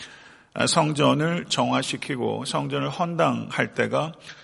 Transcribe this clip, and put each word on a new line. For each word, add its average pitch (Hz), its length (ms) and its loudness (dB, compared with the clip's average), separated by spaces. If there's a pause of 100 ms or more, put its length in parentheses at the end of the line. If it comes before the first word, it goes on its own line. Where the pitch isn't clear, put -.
(560)
아, 120 120 2
성전을 151 800 2
정화시키고 123 960 -2
성전을 143 420 -2
헌당할 151 880 0
때가, 131 400 0 (300)